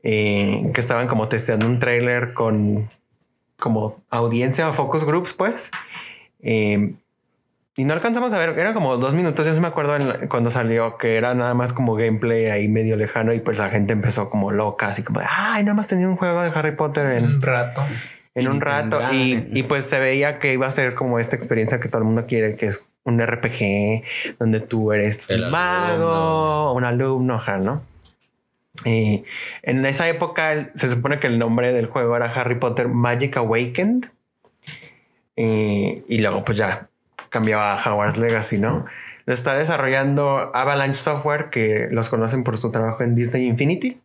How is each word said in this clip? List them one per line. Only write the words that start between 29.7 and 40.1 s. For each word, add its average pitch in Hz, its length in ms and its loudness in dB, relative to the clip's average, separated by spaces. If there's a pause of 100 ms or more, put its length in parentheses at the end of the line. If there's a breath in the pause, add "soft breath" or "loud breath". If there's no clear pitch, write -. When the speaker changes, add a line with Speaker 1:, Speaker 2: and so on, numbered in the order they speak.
Speaker 1:
esa 143 220 0
época, 160 440 0
el, 151 220 -4
se 135 140 -2
supone 127 300 0
que 143 100 0
el 117 100 2
nombre 120 340 2
del 117 140 2
juego 120 300 0
era 120 160 0
Harry 123 240 -2
Potter 123 320 0
Magic 123 500 0
Awakened. 123 640 0 (1300 loud breath)
Eh, 107 720 0
y 113 100 0
luego, 101 260 0
pues, 107 140 0
ya 95 300 -2 (420)
cambiaba 107 500 0
a 113 120 0
Hogwarts 104 260 0
Legacy, 113 400 0
¿no? 110 260 0 (420 loud breath)
Lo 127 80 0
está 127 200 -2
desarrollando 139 1000 0